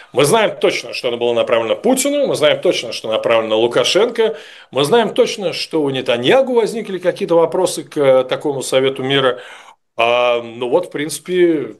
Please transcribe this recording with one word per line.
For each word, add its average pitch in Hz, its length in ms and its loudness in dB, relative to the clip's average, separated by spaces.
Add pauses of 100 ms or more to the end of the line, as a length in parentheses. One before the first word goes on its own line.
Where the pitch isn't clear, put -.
(120)
Мы 135 140 2
знаем 202 340 2
точно, 131 340 -2
что - 140 -6
оно 120 100 -4
было 120 160 0
направлено 113 440 0
Путину, 277 500 0
мы 147 80 -2
знаем 151 240 2
точно, 156 320 -2
что - 180 -10
направлено 110 480 2
Лукашенко, 196 760 2 (360)
мы 131 120 0
знаем 208 300 2
точно, 202 400 0
что - 280 -4
у 143 80 0
Нетаньягу 135 640 0
возникли 208 460 -2
какие-то 175 360 -2
вопросы 170 500 0
к, - 120 -10
э, 131 280 4
такому 135 360 -4
Совету 135 400 0
мира. 131 380 0 (580)
А, 120 440 2
ну 117 260 -8
вот, 165 200 0
в - 20 -16
принципе, 156 920 -2